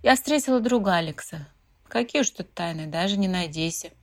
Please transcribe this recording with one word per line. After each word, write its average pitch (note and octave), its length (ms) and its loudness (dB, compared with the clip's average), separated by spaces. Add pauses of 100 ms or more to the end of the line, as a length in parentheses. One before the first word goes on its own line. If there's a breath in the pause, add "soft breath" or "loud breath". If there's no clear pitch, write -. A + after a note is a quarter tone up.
Я C4 140 6
встретила C4+ 440 2
друга A3 340 2
Алекса. D#3 520 -4 (400)
Какие A#3+ 360 0
уж A3 80 0
тут - 240 -14
тайны, E3 320 -6
даже F3+ 320 -2
не G3 100 2
надейся. E3 600 -2 (120)